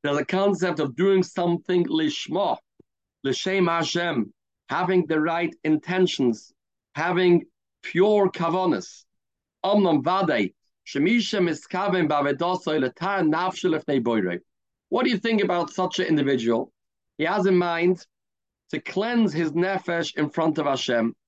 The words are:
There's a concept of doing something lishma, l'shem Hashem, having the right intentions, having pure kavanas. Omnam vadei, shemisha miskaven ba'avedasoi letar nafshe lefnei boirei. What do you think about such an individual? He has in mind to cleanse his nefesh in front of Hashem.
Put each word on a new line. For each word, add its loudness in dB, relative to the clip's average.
There's -2
a -2
concept 0
of -4
doing 4
something -2
lishma, -2
l'shem 0
Hashem, -2
having 2
the 0
right -2
intentions, 0
having 2
pure 2
kavanas. -2
Omnam 2
vadei, 0
shemisha 0
miskaven -2
ba'avedasoi -2
letar -2
nafshe -2
lefnei 0
boirei. 0
What 0
do 0
you 0
think 0
about 0
such -4
an -2
individual? 0
He -2
has 0
in 4
mind 0
to -6
cleanse 0
his -2
nefesh -2
in -2
front 0
of -2
Hashem. 0